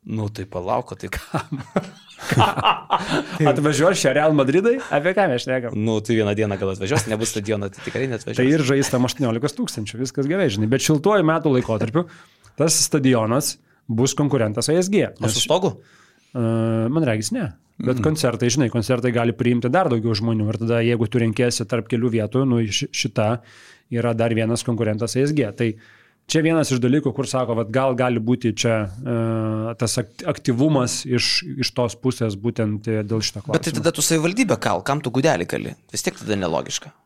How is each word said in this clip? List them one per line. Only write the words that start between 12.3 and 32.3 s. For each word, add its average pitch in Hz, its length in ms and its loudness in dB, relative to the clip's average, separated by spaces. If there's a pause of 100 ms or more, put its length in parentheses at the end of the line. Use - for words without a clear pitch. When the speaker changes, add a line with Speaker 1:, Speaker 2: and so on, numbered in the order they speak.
Speaker 2:
tas 156 180 2
stadionas 127 840 2 (320)
bus 120 280 2
konkurentas 120 520 0
A 156 80 4
S 185 140 0
G, 165 180 2
Speaker 1:
O - 160 -8
Speaker 2:
nes 107 120 0
Speaker 1:
su - 80 0
stogu? 185 300 0 (580)
Speaker 2:
E, 131 60 -4 (500)
man 160 180 2
regis 110 240 0
ne. 208 200 -4 (280)
Bet 127 160 0
Speaker 3:
Mhm. 117 80 -2
Speaker 2:
koncertai, 123 480 2
žinai, 135 180 2
koncertai 120 460 0
gali 117 160 2
priimti 120 400 2
dar 180 160 4
daugiau 117 260 0
žmonių. 107 380 0
Ir 107 80 -4
tada, 117 240 0
jeigu 117 240 2
tu 117 120 -2
renkiesi 117 460 0
tarp 110 220 -4
kelių 120 240 0
vietų, 110 340 0
nu, 120 140 2
ši-, 107 320 -2
šita 113 480 -2 (500)
yra 117 240 0
dar 113 220 2
vienas 113 320 0
konkurentas 110 480 -2
A 127 80 2
S 143 80 2
G. 147 240 0
Tai 117 140 0 (600)
čia 160 140 2
vienas 160 320 2
iš 120 80 0
dalykų, 139 320 2
kur 139 100 -2
sako, 120 300 -2
vat, 110 160 -2
gal 131 240 2
gali 123 240 2
būti 120 340 0
čia, 117 220 0 (240)
e, 113 800 -2
tas 117 180 0
ak-, - 300 -6
aktyvumas 135 800 0
iš, 123 240 0 (320)
iš - 100 -2
tos 123 220 -2
pusės 117 400 -2